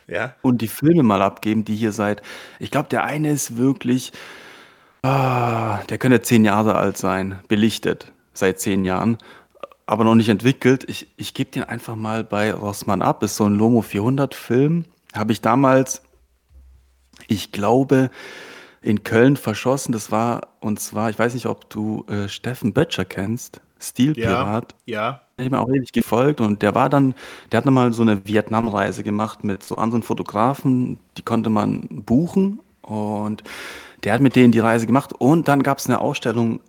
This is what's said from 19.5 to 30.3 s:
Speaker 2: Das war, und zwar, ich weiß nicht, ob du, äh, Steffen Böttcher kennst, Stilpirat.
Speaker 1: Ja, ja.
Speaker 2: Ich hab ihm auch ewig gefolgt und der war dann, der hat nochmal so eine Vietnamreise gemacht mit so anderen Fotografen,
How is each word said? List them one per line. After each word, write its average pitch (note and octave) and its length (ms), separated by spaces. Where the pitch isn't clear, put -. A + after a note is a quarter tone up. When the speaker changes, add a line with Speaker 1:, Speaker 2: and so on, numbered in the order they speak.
Speaker 2:
Das A2 200
war, A#2 360
und G#2+ 200
zwar, A2 320
ich G#2+ 80
weiß A#2+ 160
nicht, A#2+ 100
ob - 240
du, G#2+ 400
äh, G2+ 200
Steffen A#2+ 440
Böttcher C3+ 320
kennst, - 560
Stilpirat. A#2 960
Speaker 1:
Ja, A2 120
ja. A#2+ 240
Speaker 2:
Ich C3 80
hab B2+ 60
ihm C3+ 40
auch A2+ 140
ewig C3 220
gefolgt B2 500
und G#2 220
der G2+ 100
war C3 160
dann, C#3 240
der A2 80
hat A#2 60
nochmal B2+ 280
so A2+ 80
eine G#2 240
Vietnamreise G#2 800
gemacht G#2+ 400
mit G2+ 180
so - 160
anderen A2+ 240
Fotografen, B2 960